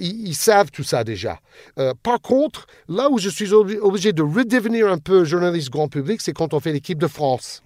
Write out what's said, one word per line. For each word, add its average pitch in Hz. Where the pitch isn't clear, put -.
ils, 202
ils 151
savent 202
tout -
ça 123
déjà. 101
Euh, 131
par 233
contre, 277
là 240
où 247
je 190
suis 190
obli-, 214
obligé 202
de 156
redevenir 220
un 180
peu 180
journaliste 170
grand 143
public, 151
c'est 160
quand 160
on 143
fait 160
l'équipe 151
de 160
France. 135